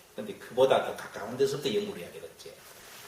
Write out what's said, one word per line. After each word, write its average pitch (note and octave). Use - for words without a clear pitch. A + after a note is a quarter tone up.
근데 G2+
그보다 B2+
더 -
가까운 -
데서부터 C#3+
연구를 G3+
해야 -
되겠지. -